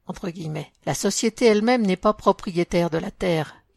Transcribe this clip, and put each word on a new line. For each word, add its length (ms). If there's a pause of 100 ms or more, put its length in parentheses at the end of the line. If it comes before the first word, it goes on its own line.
entre 220
guillemets, « 420 (140)
La 100
société 500
elle-même 400
n'est 100
pas 180
propriétaire 760
de 80
la 140
terre. 440 (220)